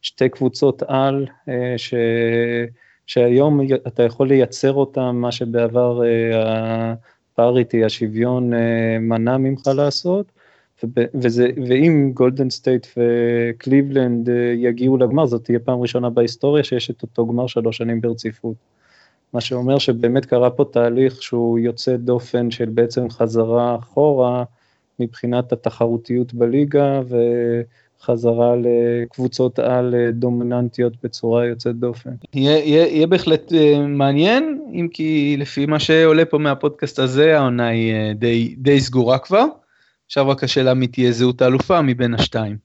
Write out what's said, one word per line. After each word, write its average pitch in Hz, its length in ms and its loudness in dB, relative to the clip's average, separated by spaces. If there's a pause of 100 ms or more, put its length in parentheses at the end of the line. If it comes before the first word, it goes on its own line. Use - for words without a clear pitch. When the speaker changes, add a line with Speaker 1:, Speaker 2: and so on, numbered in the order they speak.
Speaker 1:
שתי - 260 -2
קבוצות 127 580 -2
על, 135 400 -2 (220)
אה, 123 280 -4
ש-, - 180 -8 (1120)
שהיום 135 540 2
י-, 135 140 0
אתה 123 280 -4
יכול 120 260 0
לייצר 135 440 2
אותם, 135 440 -2
מה 120 160 -2
שבעבר, 120 720 0
אה, 113 920 -2 (380)
הפאריטי, 120 520 2
השוויון, 120 720 -2
אה, 117 460 0
מנע 113 360 0
ממך 135 300 -2 (100)
לעשות, 175 500 -2 (580)
וב-, 117 300 -2
וזה, 123 320 2 (220)
ואם 139 460 4
גולדן 127 360 0
סטייט 127 360 -2 (100)
וקליבלנד, 120 1300 0
אה, 120 280 0
יגיעו 123 400 0
לגמר, 131 300 2
זאת 120 180 -2
תהיה 120 140 0
פעם 123 220 -2
ראשונה 123 300 -2
בהיסטוריה 123 540 0
שיש 120 260 -4
את - 120 -10
אותו 117 240 -4
גמר 120 200 -4
שלוש 117 300 -4
שנים 117 240 -4
ברציפות. 113 540 -6 (760)
מה 120 80 -4
שאומר 127 380 -2
שבאמת 123 480 0
קרה 123 240 2
פה 131 220 0
תהליך 120 500 0
שהוא 117 360 -2
יוצא 120 380 -2
דופן 120 540 -2
של 117 180 -4
בעצם 117 420 -2
חזרה 117 680 0
אחורה 127 680 0 (560)
מבחינת 123 520 -2
התחרותיות 117 840 -2
בליגה, 139 680 0 (1000)
וחזרה 120 640 0
לקבוצות 120 960 0
על, 123 360 0
אה, 120 180 2
דומיננטיות 120 800 -2 (100)
בצורה 120 440 -2
יוצאת 117 300 -4
דופן. 120 340 -6 (240)
Speaker 2:
יהיה, 139 240 2
יהיה, 156 280 4
יהיה 156 200 2
בהחלט, 165 460 0
אה, 147 340 4
מעניין, 170 720 0 (140)
אם 175 180 -4
כי 151 460 -2
לפי 139 280 -4
מה 151 120 0
שעולה 160 460 6
פה 151 140 0
מהפודקאסט 147 600 -2
הזה, 139 400 4
העונה 123 280 0
היא, 113 260 0
אה, 110 220 -2
די, 117 440 0
די 139 220 4
סגורה 127 380 0
כבר. 202 260 2 (600)
עכשיו 135 220 0
רק 135 160 -2
השאלה 131 300 2
מי 127 120 0
תהיה 123 260 0
זהות 123 300 0
האלופה 131 400 2
מבין 120 320 0
השתיים. 110 500 -4